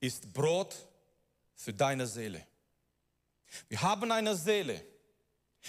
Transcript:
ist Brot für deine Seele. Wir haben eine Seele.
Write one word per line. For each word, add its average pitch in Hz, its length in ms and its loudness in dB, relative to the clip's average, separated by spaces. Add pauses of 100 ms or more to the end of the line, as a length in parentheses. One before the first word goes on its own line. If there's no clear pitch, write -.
ist 120 320 -4
Brot 156 420 2 (800)
für - 180 -10
deine 131 340 2
Seele. 107 400 -8 (1200)
Wir 107 120 -6
haben 208 300 2
eine 214 240 2
Seele. 165 480 0 (840)